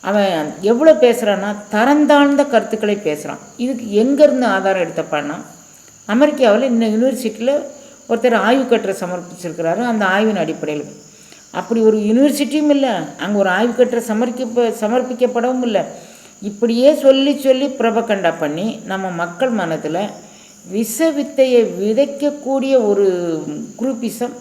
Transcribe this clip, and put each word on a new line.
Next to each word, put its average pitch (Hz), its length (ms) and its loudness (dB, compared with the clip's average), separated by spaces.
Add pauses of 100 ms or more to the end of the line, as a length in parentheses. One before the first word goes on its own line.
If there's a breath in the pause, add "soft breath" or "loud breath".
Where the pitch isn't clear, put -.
அவன் 185 600 -2
எவ்வளோ 240 320 6
பேசுறான்னா, 208 600 2 (160)
தரந்தாழ்ந்த 285 760 4
கருத்துக்களை 214 480 0
பேசுறான். 151 460 -8 (160)
இதுக்கு 233 280 -6 (180)
எங்கேருந்து 269 420 4
ஆதாரம் 190 380 0
எடுத்தப்பான்னா, 156 540 -4 (720 loud breath)
அமெரிக்காவுல 247 560 4
இந்த 233 220 2
யூனிவர்சிட்டியில 233 800 -2 (460 loud breath)
ஒருத்தர் 226 260 0
ஆய்வு 247 320 2
கட்டுரை 202 320 0
சமர்ப்பிச்சிருக்கிறாரு. 175 840 -6
அந்த 220 220 0
ஆய்வின் 196 380 2
அடிப்படையில் 151 420 -6 (680 loud breath)
அப்படி 226 300 -4
ஒரு 220 160 4
யூனிவர்சிட்டியும் 277 720 2
இல்லை, 277 200 2 (280)
அங்க 202 220 -2
ஒரு 190 100 2
ஆய்வு 226 260 0
கட்டுரை 240 320 2
சமர்ப்பிக்க-, 233 760 -2
சமர்ப்பிக்கப்படவும் 247 800 -2
இல்லை. 214 200 0 (600 loud breath)
இப்படியே 233 540 2
சொல்லி 277 440 4
சொல்லி 269 280 2
புரபகண்டா 220 720 0
பண்ணி 165 460 -6
நம்ம 190 240 -6
மக்கள் 175 440 -4
மனதுல 165 560 -4 (580 loud breath)
விஷ 226 440 -2
வித்தையை 262 520 2
விதைக்கக்கூடிய 269 1200 0
ஒரு 202 180 2 (760)
குரூப்பிசம் 240 600 -6